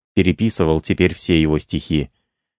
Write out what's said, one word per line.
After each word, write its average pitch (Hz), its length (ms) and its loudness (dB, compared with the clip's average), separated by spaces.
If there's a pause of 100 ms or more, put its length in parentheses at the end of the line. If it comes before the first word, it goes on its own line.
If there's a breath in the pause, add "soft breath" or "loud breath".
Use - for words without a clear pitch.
(140)
переписывал 87 680 0
теперь 90 340 0
все 82 260 0
его 76 180 2
стихи. 76 520 -4 (480)